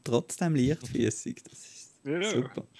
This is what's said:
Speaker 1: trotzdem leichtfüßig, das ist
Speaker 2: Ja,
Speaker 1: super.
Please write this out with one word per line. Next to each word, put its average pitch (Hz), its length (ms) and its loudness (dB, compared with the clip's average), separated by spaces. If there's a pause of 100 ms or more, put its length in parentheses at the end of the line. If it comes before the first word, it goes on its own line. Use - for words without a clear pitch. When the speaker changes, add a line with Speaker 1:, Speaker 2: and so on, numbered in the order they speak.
Speaker 1:
trotzdem 156 540 2
leichtfüßig, 127 880 0
das - 140 -20
ist - 320 -20 (140)
Speaker 2:
Ja, 175 260 -2
Speaker 1:
super. 131 320 -2 (180)